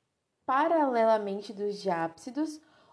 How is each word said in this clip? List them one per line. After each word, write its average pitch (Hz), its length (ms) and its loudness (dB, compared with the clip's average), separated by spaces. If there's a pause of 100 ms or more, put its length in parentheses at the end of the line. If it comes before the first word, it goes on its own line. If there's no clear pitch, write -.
(480)
paralelamente 233 1080 2
dos 202 260 -4
diápsidos 196 800 -4 (340)